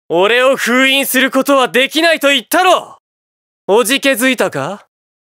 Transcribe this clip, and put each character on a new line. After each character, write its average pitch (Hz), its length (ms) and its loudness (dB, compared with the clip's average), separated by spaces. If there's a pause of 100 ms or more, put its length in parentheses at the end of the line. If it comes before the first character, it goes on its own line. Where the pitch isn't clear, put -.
俺 208 340 2
を 262 140 2
封 254 320 0
印 269 180 0
す 254 140 -2
る 254 100 0
こ 262 140 -2
と 277 120 2
は 247 120 2
で 247 200 0
き 311 140 -4
な 330 100 2
い 302 80 -2
と 277 80 0
言 269 140 0
っ - 40 -16
た 339 160 0
ろ！ - 360 0 (680)
お 214 180 2
じ 269 160 -2
け 269 120 0
づ 254 180 0
い 247 60 -2
た 190 140 -2
か？ 151 380 -10 (340)